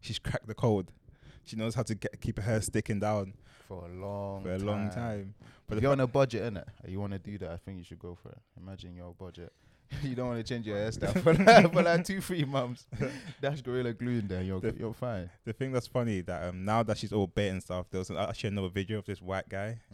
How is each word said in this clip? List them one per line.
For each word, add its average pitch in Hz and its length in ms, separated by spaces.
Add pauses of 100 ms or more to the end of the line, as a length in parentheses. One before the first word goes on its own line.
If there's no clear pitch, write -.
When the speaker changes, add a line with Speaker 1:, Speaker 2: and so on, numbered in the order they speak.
Speaker 1:
She's - 180
cracked - 280
the 107 80
code. 104 360 (540)
She - 120
knows 110 180
how 120 100
to 113 100
get, - 260
keep - 180
her - 40
hair 110 180
sticking 104 400
down 101 340 (340)
Speaker 2:
For 90 180
a - 20
long 98 540
Speaker 1:
for 92 100
a 92 60
Speaker 2:
time. 98 80
Speaker 1:
long 104 240
time. 104 440 (320)
But 107 100
Speaker 2:
If 107 40
Speaker 1:
the - 20
Speaker 2:
you're 135 80
Speaker 1:
fa- - 20
Speaker 2:
on 135 80
a 131 60
budget, 123 360 (100)
innit, 92 120 (180)
and - 100
you 95 80
wanna 101 180
do 101 200
that, 87 120
I 85 60
think 95 220
you 87 60
should 85 160
go 87 200
for - 100
it. - 80 (220)
Imagine 92 360
your 87 180
budget. 87 380 (380)
<laughs> 143 120
You 131 140
don't 123 120
wanna 117 140
change 117 240
your 104 100
hairstyle 110 420
<laughs> 180 40
for, 160 100
like, 196 400
for, 170 100
like, 170 220
two, 190 160
three 175 240
months. 127 420 (260)
<laughs> - 280
Dash 139 220
Gorilla 123 320
Glue 120 240
in 101 100
there, 92 140
you're, 95 180
Speaker 1:
The 110 180
Speaker 2:
you're 110 140
fine. 101 380 (140)
Speaker 1:
the 113 80
thing 131 200
that's 123 140
funny 117 360
that, 87 260
um, 92 160
now 110 180
that 107 160
she's 104 140
all 101 160
bit 101 240
and 92 100
stuff, 90 280
there 92 100
was 92 100
an, 85 80
actually 101 300
another 98 200
video 98 300
of 98 80
this 98 160
white 92 260
guy. 104 300 (160)